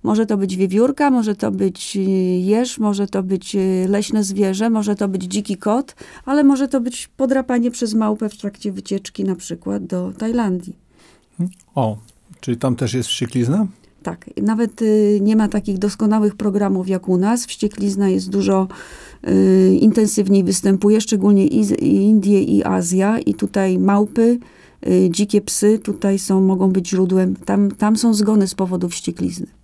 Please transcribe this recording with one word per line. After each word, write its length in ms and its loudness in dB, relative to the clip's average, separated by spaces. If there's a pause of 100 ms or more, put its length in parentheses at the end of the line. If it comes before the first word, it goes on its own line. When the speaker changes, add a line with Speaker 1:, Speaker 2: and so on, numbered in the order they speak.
Speaker 1:
może 240 0
to 100 -2
być 200 -4
wiewiórka, 540 0
może 240 0
to 160 -4
być, 460 -4
y, 40 -2 (400)
jeż, 380 0
może 280 0
to 160 -4
być, 320 -6
y, 340 0
leśne 360 0
zwierzę, 460 -2
może 240 0
to 140 -2
być 160 -4
dziki 320 -6
kot, 380 -4 (300)
ale 200 2
może 240 4
to 120 0
być 360 -8
podrapanie 540 0
przez 240 -6
małpę 340 0
w 80 -12
trakcie 360 -8
wycieczki, 520 -8
na 100 -2
przykład 520 -8
do 320 -6
Tajlandii. 580 -4 (1000)
Speaker 2:
O, 240 -2 (420)
czyli 160 -4
tam 200 -2
też 180 -4
jest 140 -4
wścieklizna? 580 -2 (360)
Speaker 1:
Tak, 280 -12 (120)
nawet, 400 -2
y, 400 4
nie 140 2
ma 120 2
takich 300 -4
doskonałych 560 0
programów 540 -2
jak 200 -4
u 80 2
nas. 300 0
Wścieklizna 600 -2
jest 220 -2
dużo, 380 0 (600)
y, 520 6
intensywniej 640 4
występuje, 560 2
szczególnie 460 2
i 180 2
z-, 180 -2
i 120 2
Indie, 480 4
i 220 0
Azja. 540 0
I 160 -2
tutaj 440 -2
małpy, 600 2 (480)
y, 240 4
dzikie 300 0
psy 380 0
tutaj 400 -2
są, 220 0
mogą 300 2
być 180 -2
źródłem, 480 0
tam, 340 0
tam 260 0
są 180 2
zgony 340 2
z 60 -8
powodu 340 -4
wścieklizny. 580 -8 (180)